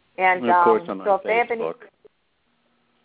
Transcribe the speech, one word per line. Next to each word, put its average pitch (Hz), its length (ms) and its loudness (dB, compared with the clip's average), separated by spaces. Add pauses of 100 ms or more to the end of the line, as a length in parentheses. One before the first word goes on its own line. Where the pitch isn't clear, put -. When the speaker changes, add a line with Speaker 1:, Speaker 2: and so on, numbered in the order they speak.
(180)
Speaker 1:
And, 185 240 0
Speaker 2:
And 180 80 -2
of 175 140 4
course, - 240 4
Speaker 1:
um, 190 120 -8
Speaker 2:
I'm 190 60 -8
Speaker 1:
so 202 80 2
Speaker 2:
on 190 40 0
Speaker 1:
if 190 60 -14
they 214 140 -2
have 240 120 -2
any 226 120 -4
Speaker 2:
Facebook. 165 120 -6 (1300)